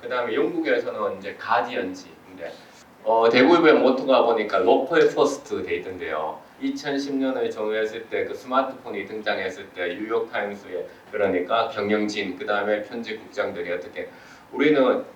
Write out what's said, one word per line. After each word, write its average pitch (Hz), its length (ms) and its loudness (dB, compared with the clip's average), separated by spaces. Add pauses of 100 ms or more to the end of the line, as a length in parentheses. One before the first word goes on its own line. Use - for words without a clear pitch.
그 - 80 -10
다음에 - 260 -4
영국에서는 - 840 -2
이제 98 200 -10
가디언지. - 720 -4 (180)
근데, 85 240 -14 (500)
어, 113 280 4
대구일보의 147 440 8
모토가 131 480 4
보니까 110 360 2
로컬 139 560 4
퍼스트 139 500 -2
돼 - 120 -4
있던데요. 82 640 -6 (200)
이천십 139 560 -4
년을 120 340 0
정했을 110 540 -4
때 101 200 -4
그 101 100 -6
스마트폰이 127 720 -4
등장했을 101 640 -6
때 90 260 -6
뉴욕타임스의 101 920 -4 (240)
그러니까 101 600 0
경영진, 104 680 -2
그 - 80 -8
다음에 104 380 0
편집국장들이 104 880 -6
어떻게 - 360 -8 (440)
우리는 139 520 4 (120)